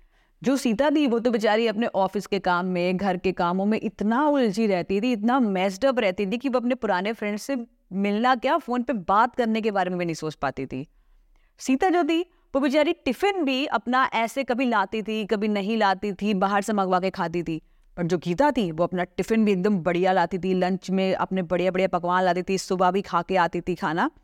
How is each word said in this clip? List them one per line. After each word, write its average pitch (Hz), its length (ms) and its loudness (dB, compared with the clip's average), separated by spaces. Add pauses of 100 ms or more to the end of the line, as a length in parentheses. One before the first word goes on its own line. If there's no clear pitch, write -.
(440)
जो 269 140 2
सीता 247 320 2
थी 294 180 2
वो 233 120 0
तो 233 120 0
बेचारी 220 360 2
अपने 220 200 -2
ऑफिस 190 400 -2
के 202 120 -2
काम 180 260 0
में, 180 320 0
घर 185 200 0
के 185 140 -2
कामों 180 340 0
में 214 180 0
इतना 233 440 0
उलझी 226 400 2
रहती 190 340 0
थी, 254 100 0
इतना 240 280 2
मेस्ड 190 460 0
अप 262 140 2
रहती 196 260 0
थी 202 120 -2
कि 269 120 -4
वो 247 100 0
अपने 240 160 -2
पुराने 202 380 -2
फ्रेंड्स 208 300 -6
से 254 220 -4 (280)
मिलना 208 420 2
क्या, 269 220 0
फोन 247 260 -4
पे 285 100 -2
बात 214 420 2
करने 220 260 0
के 220 100 0
बारे 185 180 0
में 180 100 -4
भी 175 60 -2
नहीं 160 100 -2
सोच 156 200 -8
पाती 135 300 -6
थी। 131 220 -10 (680)
सीता 269 320 2
जो 349 140 2
थी 330 180 0 (340)
वो 277 40 2
बेचारी 302 340 2
टिफिन 370 500 -2
भी 269 220 -2
अपना 254 480 0
ऐसे 233 300 -2
कभी 254 220 0
लाती 220 360 0
थी, 220 240 -4
कभी 214 220 -2
नहीं 208 300 -2
लाती 202 360 0
थी, 202 200 -2
बाहर 196 280 2
से 220 120 -2
मंगवा 185 260 2
के 185 100 0
खाती 175 340 -4
थी। 160 180 -6 (360)
पर 175 80 -2
जो 170 120 0
गीता 175 340 2
थी 202 200 0
वो 160 120 0
अपना 175 200 -2
टिफिन 220 420 0
भी 208 60 4
एकदम 196 280 2
बढ़िया 175 320 2
लाती 185 260 2
थी, 185 160 0
लंच 180 360 0
में 190 260 2
अपने 190 260 -2
बढ़िया-बढ़िया 180 460 0
पकवान 180 360 0
लाती 180 180 2
थी, 190 160 -2
सुबह 180 340 0
भी 196 100 0
खा 175 200 -2
के 190 140 -2
आती 175 260 2
थी 175 140 -4
खाना, 185 360 -2 (120)